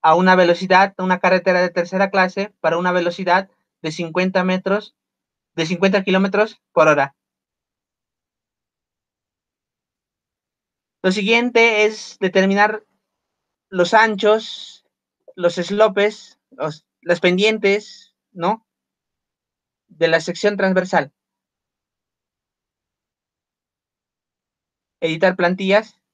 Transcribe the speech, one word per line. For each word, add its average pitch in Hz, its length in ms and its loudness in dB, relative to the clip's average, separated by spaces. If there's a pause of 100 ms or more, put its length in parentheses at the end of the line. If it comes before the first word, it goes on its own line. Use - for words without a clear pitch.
A 160 120 4
una 185 220 4
velocidad, 185 600 2
una 185 200 -2
carretera 180 420 0
de 180 100 0
tercera 190 400 -2
clase, 196 500 -2
para 165 180 0
una 180 140 -2
velocidad 180 580 -2 (320)
de 160 100 -8
cincuenta 180 520 -4
metros, 185 520 -4 (580)
de 165 120 -4
cincuenta 190 380 0
kilómetros 196 560 0 (120)
por 156 160 4
hora. 143 280 0 (3750)
Lo 185 100 0
siguiente 226 720 2
es - 360 -6
determinar 196 640 0 (840)
los 180 260 0
anchos, 214 880 0 (520)
los 175 180 -2
slopes, 202 840 -2 (120)
los, - 360 -10 (160)
las 170 180 -2
pendientes, 202 960 -2 (160)
¿no? 196 340 -6 (1200)
De 165 200 -2
la 165 120 2
sección 196 360 -4
transversal. 185 560 -2 (4000)
Editar 170 360 -2
plantillas. 190 640 -2 (140)